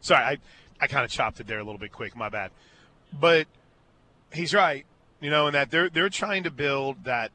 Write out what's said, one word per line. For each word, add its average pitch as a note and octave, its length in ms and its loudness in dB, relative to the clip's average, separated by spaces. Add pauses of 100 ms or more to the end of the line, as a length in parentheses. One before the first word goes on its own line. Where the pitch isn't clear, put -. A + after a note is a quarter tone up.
Sorry, C#3+ 240 4
I, C#3 140 -2 (420)
I C#3+ 60 2
kinda C3+ 220 0
chopped - 320 -2
it A2 60 -16
there A2 120 -6
a G#2+ 60 -8
little G#2 140 -12
bit G#2 140 -14
quick. A2+ 240 -12
My A2 120 -6
bad. G#2 220 -8 (640)
But D#3+ 340 4 (840)
he's E3+ 220 -2
right, D#3+ 320 2 (340)
you C#3+ 80 -6
know, D3 200 4
in C#3+ 60 0
that C#3 160 2
they're, F3 200 2
they're E3 180 0
trying F#3+ 360 -4
to E3 60 -6
build C#3 540 -4
that, A#2+ 300 -2